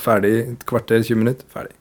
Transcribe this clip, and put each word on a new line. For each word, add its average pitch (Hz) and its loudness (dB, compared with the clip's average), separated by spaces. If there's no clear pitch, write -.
ferdig, 113 2
et - -12
kvarter, 113 0
tjue 113 0
minutter, 117 0
ferdig. - -12